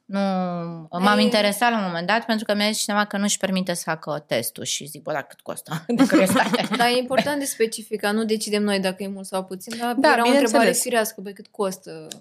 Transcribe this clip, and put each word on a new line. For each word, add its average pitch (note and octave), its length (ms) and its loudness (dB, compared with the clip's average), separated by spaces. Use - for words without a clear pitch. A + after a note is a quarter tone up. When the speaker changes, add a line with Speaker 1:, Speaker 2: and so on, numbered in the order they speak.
Speaker 1:
Nu, G3 140 -4
Speaker 2:
Ei. F3 840 -4
Speaker 1:
m-am G#3 160 6
interesat G#3 520 4
la A3+ 60 0
un G3+ 80 0
moment F3 220 -2
dat A3+ 180 2
pentru A3 200 0
că G#3+ 100 0
mi-a G#3 160 2
zis G#3+ 120 -2
cineva G#3 220 2
că G#3 120 -6
nu-și G3+ 200 0
permite F#3 360 -2
să F3 120 -6
facă D#3 420 -4
testul - 360 -4
și - 220 -6
zic, D3 180 -16
„Bă, - 80 -8
dar C#3+ 120 -4
cât - 180 -20
costă?” - 440 -10
<laughs> - 20 -18
De A#3+ 200 4
curiozitate. B3+ 600 2
Speaker 2:
<laughs> - 80 -2
Dar A#3+ 100 4
e B3 100 2
important C4 420 -2
de C#4 60 -4
specificat, A3 680 -4
nu A3 100 0
decidem G#3+ 400 -2
noi G3+ 160 2
dacă F#3+ 240 -2
e G3 40 -8
mult G3 180 -10
sau F#3+ 180 -4
puțin, F#3 360 -12
dar A#3+ 140 -2
Speaker 3:
Da, C#4+ 180 4
Speaker 2:
era A#3+ 100 4
o A#3+ 60 4
întrebare C4+ 200 6
Speaker 3:
bineînțeles. A3 340 4
Speaker 2:
firească, A3+ 400 0
„Băi, G3 120 -10
cât G#3 140 -18
costă?” F#3 600 -6